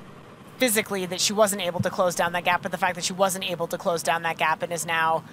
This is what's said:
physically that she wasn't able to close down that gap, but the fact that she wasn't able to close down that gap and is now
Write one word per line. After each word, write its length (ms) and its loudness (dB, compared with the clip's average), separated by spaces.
physically 500 0
that 120 -6
she 140 2
wasn't 300 4
able 160 -2
to 100 0
close 240 2
down 200 0
that 100 0
gap, 180 2
but 100 -6
the 60 -4
fact 160 2
that 100 -6
she 100 -2
wasn't 360 0
able 160 -2
to 140 -4
close 240 0
down 180 2
that 160 -2
gap 240 2
and 100 -4
is 140 -4
now 480 2